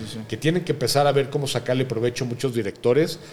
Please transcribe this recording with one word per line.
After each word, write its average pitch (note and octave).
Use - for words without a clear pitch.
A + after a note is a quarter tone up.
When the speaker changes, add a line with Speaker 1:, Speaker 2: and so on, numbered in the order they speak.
Speaker 1:
sí. A2
Speaker 2:
que G#2+
tienen E3+
que E3
empezar C3+
a C#3+
ver C#3
cómo C#3+
sacarle B2+
provecho A#2+
muchos A#2+
directores A#2+